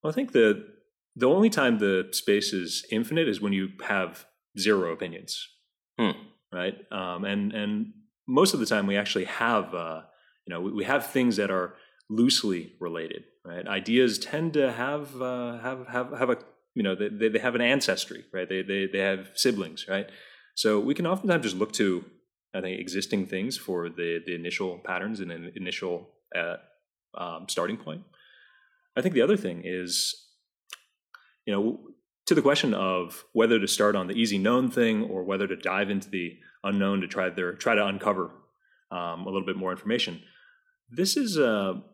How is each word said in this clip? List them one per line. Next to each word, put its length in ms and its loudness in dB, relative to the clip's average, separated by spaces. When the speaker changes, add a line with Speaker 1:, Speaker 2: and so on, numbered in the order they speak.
Speaker 1:
Well, 80 0
I 20 -6
think 160 0
the, 340 6
the 100 4
only 240 8
time 280 4
the 340 4
space 400 2
is 400 -4
infinite 340 0
is 140 -2
when 120 0
you 180 0
have 440 -2
zero 360 2
opinions, 520 -8
Speaker 2:
Hmm. 140 2
Speaker 1:
right? 240 -4
Um, 320 -4
and, 280 -2
and 400 -4
most 260 4
of 60 -2
the 60 0
time 200 2
we 100 2
actually 280 -2
have, 500 0
uh, 280 -6
you 80 -8
know, 60 -6
we, 100 -4
we 140 -4
have 220 0
things 300 2
that 140 2
are 240 -2
loosely 680 2
related, 460 -8
right? 220 -10
Ideas 520 2
tend 340 -4
to 180 2
have, 500 -6
uh, 380 -4
have, 300 -8
have, 280 -4
have 140 2
a, 60 4
you 100 0
know, 100 2
they, 140 -2
they, 220 2
they 100 2
have 160 0
an 40 2
ancestry, 720 0
right? 160 -4
They, 140 -2
they, 240 -2
they 140 -2
have 340 0
siblings, 540 0
right? 200 -2
So 240 2
we 160 0
can 140 0
oftentimes 340 2
just 140 -2
look 160 0
to, 320 2
I 60 -2
think, 180 -6
existing 480 -4
things 300 -6
for 320 -4
the, 360 -4
the 120 -6
initial 480 -6
patterns 340 -6
and 140 -8
in-, 240 -12
initial, 540 -6
uh, 200 -4
um, 300 -8
starting 300 -2
point. 240 -10
I 40 0
think 140 0
the 80 6
other 140 4
thing 280 -4
is, 500 -4
you 60 -2
know, 260 0
to 80 4
the 80 6
question 320 4
of 580 -2
whether 260 6
to 100 2
start 280 4
on 100 -2
the 80 -6
easy 220 2
known 340 4
thing 340 2
or 200 -4
whether 220 0
to 100 -4
dive 320 -2
into 220 -4
the 260 -4
unknown 360 2
to 60 -2
try 240 -2
their, 220 -4
try 240 0
to 100 4
uncover, 460 -2
um, 320 -6
a 40 -8
little 200 -4
bit 100 -4
more 140 -4
information. 500 -2
This 260 0
is 220 0
a 420 2